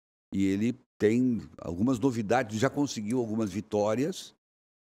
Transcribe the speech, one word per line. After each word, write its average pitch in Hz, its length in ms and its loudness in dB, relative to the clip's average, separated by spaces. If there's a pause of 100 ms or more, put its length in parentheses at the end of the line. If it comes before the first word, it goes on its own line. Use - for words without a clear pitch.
(340)
E 98 100 0
ele 104 340 0 (220)
tem 113 480 2 (100)
algumas 107 400 0
novidades, 113 600 0
já 135 80 4
conseguiu 131 500 -2
algumas 110 320 -2
vitórias 107 840 -2 (580)